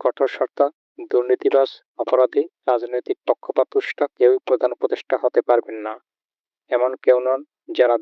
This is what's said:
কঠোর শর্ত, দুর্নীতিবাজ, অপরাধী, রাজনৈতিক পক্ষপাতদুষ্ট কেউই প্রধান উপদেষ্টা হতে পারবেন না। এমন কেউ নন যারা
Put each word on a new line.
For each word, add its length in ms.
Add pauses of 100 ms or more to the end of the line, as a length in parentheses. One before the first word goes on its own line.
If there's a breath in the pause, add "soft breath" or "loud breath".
কঠোর 320
শর্ত, 240 (520)
দুর্নীতিবাজ, 580 (320)
অপরাধী, 420 (260)
রাজনৈতিক 480 (100)
পক্ষপাতদুষ্ট 720 (180)
কেউই 300
প্রধান 300
উপদেষ্টা 460
হতে 180
পারবেন 440
না। 80 (760)
এমন 200 (120)
কেউ 160
নন 200 (380)
যারা 240